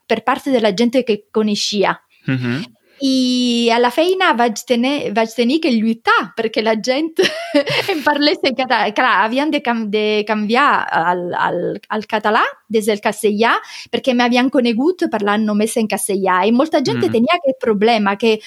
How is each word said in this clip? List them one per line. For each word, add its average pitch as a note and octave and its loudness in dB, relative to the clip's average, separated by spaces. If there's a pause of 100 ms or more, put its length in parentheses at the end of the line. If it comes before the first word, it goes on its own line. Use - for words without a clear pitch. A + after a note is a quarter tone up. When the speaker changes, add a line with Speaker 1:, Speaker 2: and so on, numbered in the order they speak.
Speaker 1:
per A3 -2
part C#4 -2
de B3+ 2
la G#3 2
gent A#3 2 (120)
que G#3 -2
coneixia. G#3 0 (260)
Speaker 2:
Mhm. C3 -2 (360)
Speaker 1:
I B3 0
a A#3 2
la A#3+ 2
feina F4+ 2
vaig A#3 0 (100)
tener, B3 -2
vaig A3+ 0
tenir B3 0
que E4 0
lluitar A3+ 0
perquè A3 -4
la A3+ 2
gent C#4+ -2
<laughs> G4 -2
em D#4 -4
parlés D4 0
en C4+ 0
català. A#3 0
Clar, G#3+ 2
havien C4+ -2
de D4 -2
cam-, A3+ -4
de G#3+ 0
canviar A3 0
al, F3 -2
al, E3+ -2 (300)
al G#3 -6
català A3 0 (240)
des G#3+ 0
del G#3 0
castellà A3 0 (340)
perquè A#3+ -2
m'havien B3 4
conegut C4 0
parlant G#3 0
només G#3+ 0
en A3 0
castellà. F#3+ 0
I A3+ 4
molta D4+ 2
gent G4 -2
Speaker 2:
Mm. F4+ 0
Speaker 1:
tenia A#3 2
aquest F4 -2
problema, G#3 2
que A3 2